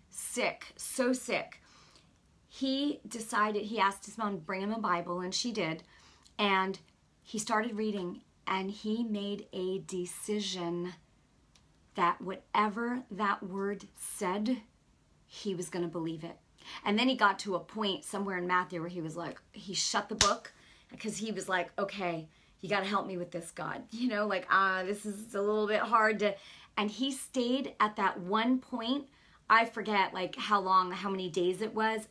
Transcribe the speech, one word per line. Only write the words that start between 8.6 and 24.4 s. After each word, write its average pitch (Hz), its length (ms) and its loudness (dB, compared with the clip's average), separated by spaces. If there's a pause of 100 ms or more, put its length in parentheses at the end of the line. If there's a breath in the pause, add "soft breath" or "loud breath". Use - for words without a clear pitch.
he 214 320 -2
made 202 500 -4
a 185 280 -4
decision 180 1120 -4 (1040)
that 175 240 4
whatever 214 920 0
that 202 320 0
word 196 420 -4 (140)
said, 214 600 0 (680)
he - 280 -6
was 175 140 -6
gonna 175 200 -4
believe 160 340 -6
it. - 160 -12 (460 loud breath)
And 208 140 4
then 247 100 4
he 262 80 2
got 202 240 4
to 190 160 -2
a 165 40 0
point 196 440 -4
somewhere 196 340 -2
in 175 80 -2
Matthew 180 340 0
where 170 80 -4
he 180 140 -6
was 156 140 -6
like, 170 220 -8 (140)
he 190 220 -10
shut 202 340 0
the 220 60 -4
book - 380 2 (380 loud breath)
because 156 260 -8
he 214 160 -4
was 190 160 -4
like, 180 300 2
"Okay, 170 500 -2 (320 soft breath)
you 180 80 -10
gotta 196 180 2
help 202 200 0
me 190 100 -6
with 175 160 -6
this, 170 180 -8
God." - 400 -6
You 240 180 -2
know, 208 180 0
like, 190 220 0